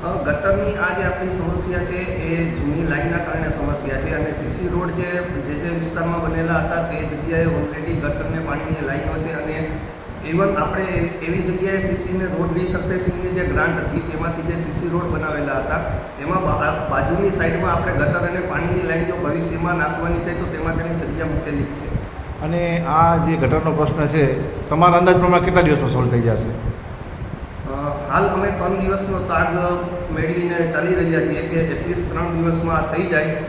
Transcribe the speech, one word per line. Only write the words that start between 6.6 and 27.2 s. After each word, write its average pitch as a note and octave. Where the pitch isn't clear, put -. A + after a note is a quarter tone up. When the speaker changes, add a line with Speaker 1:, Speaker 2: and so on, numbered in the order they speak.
Speaker 1:
તે D#3+
જગ્યાએ D#3
already D3+
ગટરને D3+
પાણીની D3+
લાઇનો D3+
છે D#3+
અને D#3
even G3
આપણે F#3+
એવી E3
જગ્યાએ F#3
સી F#3
સી F3+
ને F#3
રોડ E3
resurfacing-ની F#3
જે F3+
ગ્રાન્ટ E3
હતી E3+
તેમાંથી E3
જે E3
સી E3
સી F3
રોડ E3+
બનાવેલા D3+
હતા -
એમાં F3+
બા-, D3
બાજુની E3+
સાઈડમાં E3+
આપણે E3+
ગટર D3+
અને F3
પાણીની F3
લાઇન E3
જો -
ભવિષ્યમાં E3
નાખવાની E3
થાય E3+
તો E3+
તે D#3
માટેની E3
જગ્યા D#3+
મૂકેલી C#3+
જ -
છે. C#3
Speaker 2:
અને E3+
આ E3
જે E3
ગટરનો D#3
પ્રશ્ન D3
છે C3+
તમારા E3+
અંદાજ F3+
પ્રમાણે F3
કેટલા F3
દિવસમાં C#3
સોલ્વ A#2+
થઈ A#2+
જશે? A2+